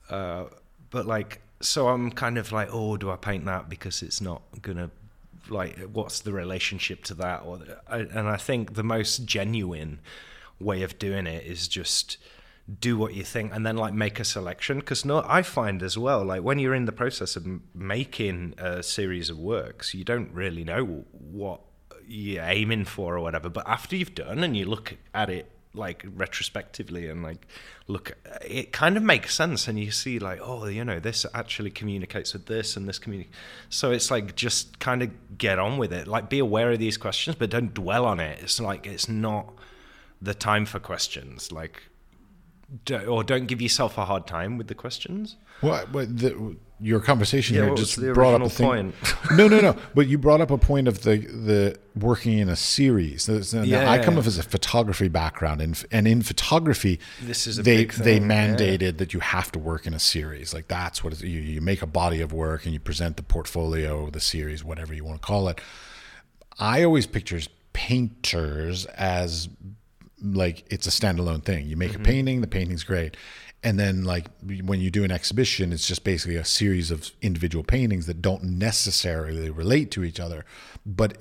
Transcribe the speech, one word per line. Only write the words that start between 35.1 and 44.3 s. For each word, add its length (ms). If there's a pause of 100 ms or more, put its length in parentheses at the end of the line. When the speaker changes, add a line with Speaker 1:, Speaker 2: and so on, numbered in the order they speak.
Speaker 1:
get 200
on 180
with 160
it. 160
Like, 220
be 100
aware 320
of 60
these 180
questions, 420
but 120
don't 240
dwell 320
on 140
it. 220
It's 160
like, 280
it's 220
not 440 (680)
the 140
time 300
for 160
questions. 720
Like, 300 (1000)
do, 200
or 180
don't 240
give 160
yourself 360
a 80
hard 200
time 320